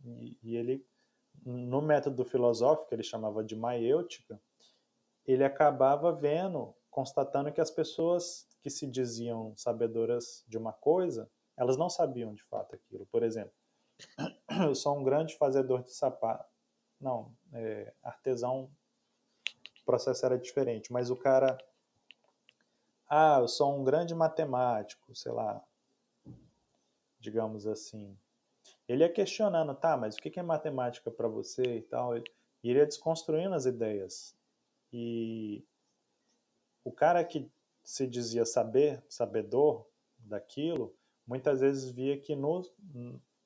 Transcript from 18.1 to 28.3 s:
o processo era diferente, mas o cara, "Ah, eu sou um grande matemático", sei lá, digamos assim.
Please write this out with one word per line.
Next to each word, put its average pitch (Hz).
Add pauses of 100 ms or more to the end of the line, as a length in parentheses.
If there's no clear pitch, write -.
o -
processo 127
era 127
diferente, 123
mas 123
o 127
cara, 131 (1500)
"Ah, 151
eu 120
sou 143
um 139
grande 165
matemático", 127
sei -
lá, 113 (1600)
digamos 110
assim. 104 (720)